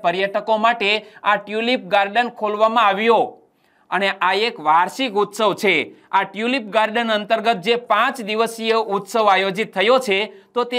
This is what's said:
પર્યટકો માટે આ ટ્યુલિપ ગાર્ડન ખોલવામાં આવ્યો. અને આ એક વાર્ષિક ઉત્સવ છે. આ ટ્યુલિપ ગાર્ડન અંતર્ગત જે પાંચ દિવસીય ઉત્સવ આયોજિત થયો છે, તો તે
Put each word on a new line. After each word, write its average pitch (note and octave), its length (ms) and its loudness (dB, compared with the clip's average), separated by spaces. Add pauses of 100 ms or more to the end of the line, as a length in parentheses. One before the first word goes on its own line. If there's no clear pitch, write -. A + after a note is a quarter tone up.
પર્યટકો G3 500 -2 (100)
માટે A3+ 300 0
આ G#3 420 -2
ટ્યુલિપ G#3+ 480 -2 (100)
ગાર્ડન G#3 460 0
ખોલવામાં G#3+ 480 2
આવ્યો. G#3+ 320 2 (680)
અને F#3+ 180 -2 (200)
આ F#3+ 40 2 (140)
એક A3+ 100 -6 (120)
વાર્ષિક F#3 540 0
ઉત્સવ G3+ 300 0 (100)
છે. F#3+ 120 2 (420)
આ G3 80 2
ટ્યુલિપ A3+ 420 -4 (100)
ગાર્ડન A3 320 0 (100)
અંતર્ગત G#3 480 -2
જે A#3 100 2 (160)
પાંચ B3+ 240 2 (120)
દિવસીય A3+ 500 -2 (180)
ઉત્સવ G3+ 380 2
આયોજિત G3 420 0
થયો G#3+ 200 4 (120)
છે, F#3+ 100 2 (360)
તો A#3+ 100 0
તે B3 140 -4